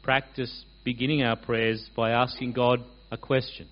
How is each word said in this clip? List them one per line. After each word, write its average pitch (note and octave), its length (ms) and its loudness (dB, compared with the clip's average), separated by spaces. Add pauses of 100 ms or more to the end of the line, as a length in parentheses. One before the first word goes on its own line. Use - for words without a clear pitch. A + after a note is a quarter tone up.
practice C3 600 -2 (200)
beginning C3 400 0
our A#2 120 2
prayers A2+ 600 -2
by A2+ 160 0
asking B2 400 0
God B2 320 2 (260)
a A#2 80 -8
question. - 540 -2